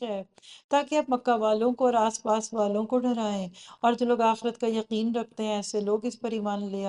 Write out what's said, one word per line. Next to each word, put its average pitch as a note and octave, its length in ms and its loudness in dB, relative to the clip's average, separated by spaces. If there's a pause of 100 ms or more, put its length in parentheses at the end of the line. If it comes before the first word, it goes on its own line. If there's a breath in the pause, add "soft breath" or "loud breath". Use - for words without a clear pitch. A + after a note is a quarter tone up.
है, G#3 200 -6 (480 loud breath)
ताकि C#4+ 260 2
आप D4+ 140 0
मक्का B3 280 2
वालों A3 340 2
को B3+ 140 2
और A#3+ 100 4
आसपास A3 580 0
वालों G#3 320 0
को B3+ 140 2
डराएं। G#3+ 500 -2 (340 loud breath)
और A#3+ 100 4
जो A#3+ 120 -2
लोग A#3 180 2
आखिरत A3+ 320 0
का A#3+ 120 -4
यकीन A3 460 -2
रखते A3+ 280 -6
हैं, G#3+ 160 -2
ऐसे G#3 240 -4
लोग G#3 240 0
इस A#3+ 100 -6
पर A3+ 180 -6
ईमान G#3 340 -4
ले G3 200 -6